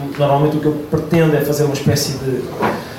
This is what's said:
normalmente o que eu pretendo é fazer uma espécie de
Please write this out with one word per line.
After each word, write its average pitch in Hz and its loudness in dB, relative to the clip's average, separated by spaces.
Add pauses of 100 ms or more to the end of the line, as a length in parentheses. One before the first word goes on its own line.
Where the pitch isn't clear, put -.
(180)
normalmente 143 2
o - 0
que 143 -2
eu - -2
pretendo 160 2
é 147 2
fazer 147 0
uma 139 0
espécie - 0
de 131 -2 (560)